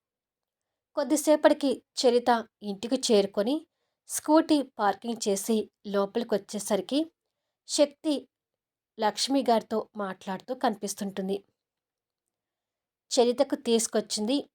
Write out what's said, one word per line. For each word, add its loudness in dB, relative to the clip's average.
కొద్దిసేపటికి 2
చరిత 2
ఇంటికి -4
చేరుకొని 0
స్కూటీ 4
పార్కింగ్ -4
చేసి -2
లోపలికొచ్చేసరికి -4
శక్తి -2
లక్ష్మి -2
గారితో -2
మాట్లాడుతూ -8
కనిపిస్తుంటుంది. -6
"చరితకు 2
తీసుకొచ్చింది -2